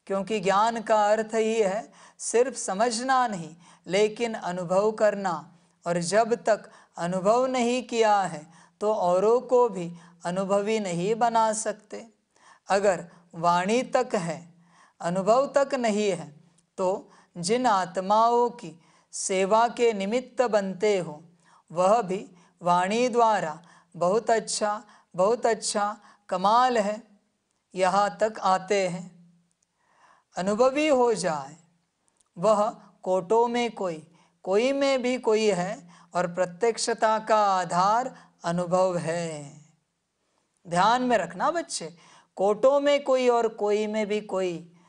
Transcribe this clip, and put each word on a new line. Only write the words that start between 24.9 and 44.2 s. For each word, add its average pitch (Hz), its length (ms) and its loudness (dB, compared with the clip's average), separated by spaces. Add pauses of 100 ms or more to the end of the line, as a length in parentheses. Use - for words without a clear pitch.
बहुत 214 300 2
अच्छा, 208 560 -2 (280)
कमाल 226 480 2
है," 214 260 -2 (720)
यहाँ 190 420 2
तक 220 220 -2
आते 190 480 0
हैं। 175 220 -8 (1300)
अनुभवी 254 500 2
हो 247 260 4
जाए, 156 440 -4 (800)
वह 208 320 2 (340)
कोटों 190 440 2
में 240 280 -2
कोई, 165 320 -8 (360)
कोई 220 300 2
में 277 280 0
भी 247 180 0
कोई 220 320 2
है, 190 380 -4 (240)
और 180 140 0
प्रत्यक्षता 220 920 -2
का 214 260 2
आधार 190 840 0 (120)
अनुभव 180 540 0
है। 160 640 -6 (1080)
ध्यान 196 340 2
में 247 160 2
रखना 185 340 -2
बच्चे, 311 440 -8 (400)
कोटों 214 440 2
में 285 240 2
कोई 262 260 0
और 233 180 2
कोई 214 400 -2
में 214 200 -4
भी 208 140 -4